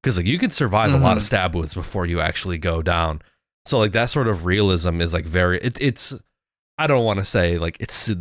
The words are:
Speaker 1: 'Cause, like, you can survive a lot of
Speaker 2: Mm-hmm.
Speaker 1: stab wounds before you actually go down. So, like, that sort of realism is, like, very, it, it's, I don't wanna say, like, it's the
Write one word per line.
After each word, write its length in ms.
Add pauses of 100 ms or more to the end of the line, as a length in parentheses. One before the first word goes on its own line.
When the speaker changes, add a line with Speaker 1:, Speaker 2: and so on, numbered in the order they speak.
Speaker 1:
'Cause, 140
like, 100
you 100
can 140
survive 420
a 40
lot 200
of 60
Speaker 2:
Mm-hmm. 40
Speaker 1:
stab 280
wounds 180
before 320
you 140
actually 380
go 240
down. 400 (440)
So, 140
like, 140
that 160
sort 180
of 180
realism 560
is, 120
like, 120
very, 360
it, 180
it's, 340 (640)
I 80
don't 180
wanna 180
say, 360
like, 200
it's 280
the 140